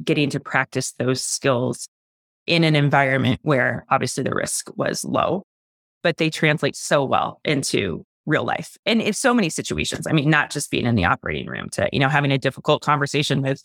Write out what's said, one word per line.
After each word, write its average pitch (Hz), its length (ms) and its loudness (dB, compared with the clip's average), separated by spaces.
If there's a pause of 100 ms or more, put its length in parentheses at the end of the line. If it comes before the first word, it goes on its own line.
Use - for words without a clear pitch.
getting 151 280 2
to 143 80 -4
practice - 540 -2
those 127 280 0
skills 127 640 -2 (600)
in 165 160 4
an 156 140 4
environment 135 640 2
where 123 460 0
obviously 131 340 -2
the 127 100 -2
risk - 440 -4
was - 260 -2
low, 156 400 -2 (580)
but 170 140 0
they 160 140 0
translate 156 480 0
so 147 260 0
well - 400 -2
into 135 640 -2 (200)
real 147 200 0
life. - 400 -6
And 220 160 2
in 208 120 -2
so 240 200 2
many 214 160 2
situations, - 580 -4
I - 60 0
mean, 147 160 2
not 151 200 2
just - 220 -6
being 135 140 -2
in 117 100 2
the 90 100 4
operating 78 420 0
room 53 240 -10
to, - 220 -2
you - 60 0
know, 139 100 2
having 143 220 2
a 139 60 2
difficult 135 440 0
conversation 147 600 0
with 135 240 -4